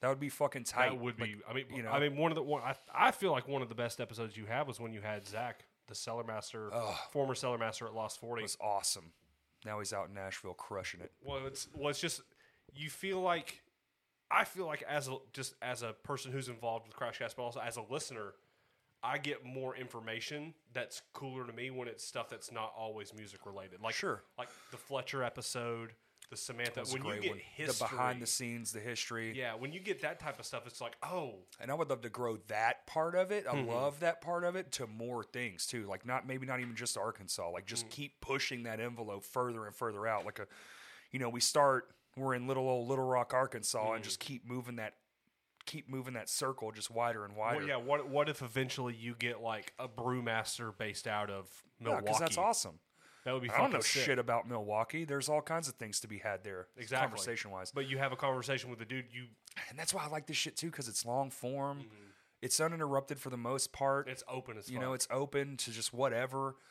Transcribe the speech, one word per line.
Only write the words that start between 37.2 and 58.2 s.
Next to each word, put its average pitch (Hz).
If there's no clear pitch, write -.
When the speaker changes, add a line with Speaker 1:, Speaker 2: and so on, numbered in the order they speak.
Speaker 1:
Like 90
just 117
Speaker 2:
Mm-hmm. 110
Speaker 1:
keep 143
pushing 131
that 113
envelope 113
further 120
and 101
further 107
out. 104
Like 107
a, 104
you 131
know, 127
we 120
start, 135
we're 131
in 123
little 131
old 123
Little 131
Rock, 123
Arkansas, 127
and 110
Speaker 2:
Mm-hmm. 110
Speaker 1:
just -
keep 127
moving 123
that, 110
keep 151
moving 131
that 107
circle 127
just 110
wider 117
and 101
Speaker 2:
Well, 110
Speaker 1:
wider. 147
Speaker 2:
yeah. 143
What, 135
what 147
if 143
eventually 127
you 117
get 117
like 110
a 127
brewmaster 117
based 107
out 104
of 98
Speaker 1:
Yeah, 117
'cause -
Speaker 2:
Milwaukee? -
Speaker 1:
that's 165
awesome. 175
Speaker 2:
That 127
would 131
be 120
Speaker 1:
I -
don't 202
Speaker 2:
fucking 269
Speaker 1:
know 120
Speaker 2:
sick. 131
Speaker 1:
shit 131
about 117
Milwaukee. 113
There's 139
all 151
kinds 160
of 127
things 107
to -
be 107
had 98
there, 95
Speaker 2:
Exactly. 127
Speaker 1:
conversation-wise. 104
Speaker 2:
But 139
you 135
have 135
a 131
conversation 127